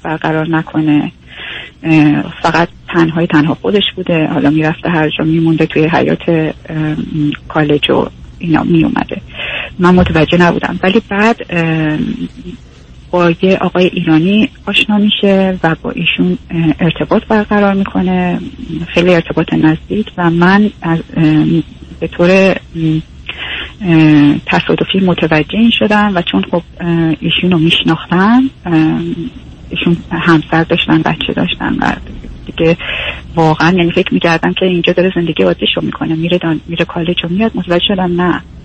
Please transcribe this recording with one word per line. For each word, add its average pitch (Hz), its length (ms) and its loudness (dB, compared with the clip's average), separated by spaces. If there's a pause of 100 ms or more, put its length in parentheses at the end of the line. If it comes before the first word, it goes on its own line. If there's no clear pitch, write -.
برقرار 160 460 -2
نکنه، 156 600 0 (720)
اه، 151 400 4 (180)
فقط 165 260 0 (260)
تنهای 165 340 0
تنها 156 340 0
خودش 196 220 0 (120)
بوده، 165 380 -2
حالا 143 160 0
می‌رفته 156 400 0
هر 156 280 2
جا، - 60 -2
می‌مونده 160 420 2
توی 156 220 2
حیاط، 156 420 0
اه، 160 240 0 (960)
کالج 147 420 0
و 123 160 0 (320)
اینا 165 240 0
می‌اومده. - 580 0 (580)
من 180 160 4
متوجه 165 420 2
نبودم، 175 460 0
ولی 190 260 2
بعد، 214 260 0 (140)
اه، 160 480 -2 (1120)
با 175 300 4
یه 190 160 4
آقای 180 280 0
ایرانی 175 640 2 (160)
آشنا 208 320 0
می‌شه 196 680 2
و 160 180 2
با 160 100 -8
ایشون، 180 460 -2 (120)
اه، 165 300 0
ارتباط 175 460 0
برقرار 208 480 2
می‌کنه، 185 680 0 (540)
خیلی 175 220 4
ارتباط 165 380 -2
نزدیک 160 540 0 (100)
و 175 120 0
من 190 400 4 (120)
از، 165 180 -2 (180)
اه، 165 60 4 (760)
به 165 80 -6
طور، 175 240 2
اه، 190 240 4 (1900)
تصادفی 175 600 -2
متوجه 170 540 0
این 233 200 6
شدم 208 360 2
و 175 60 0
چون 190 300 -2
خب، 175 100 0 (180)
اه، 165 400 0
ایشون 180 320 0
رو 170 80 4
می‌شناختم، 196 920 2 (160)
اه، 160 340 2 (720)
ایشون 170 280 0 (140)
همسر 165 520 2
داشتن، 165 380 0
بچه - 340 -4
داشتن - 440 -2
و - 120 -2 (540)
دیگه 165 320 0 (580)
واقعاً 160 360 2
یعنی 175 200 2
فکر - 220 0
می‌کردم 175 400 0
که 190 120 -2
اینجا 180 280 0
داره 180 220 0
زندگی 170 280 -2
عادیشو 170 380 -2
می‌کنه، - 340 -4
میره 170 220 0
دان-، 160 300 -2
میره 165 180 -2
کالج 170 400 -4
و - 40 -4
میاد. 214 260 0
متوجه 175 320 0
شدم 180 340 0
نه، 180 200 0 (240)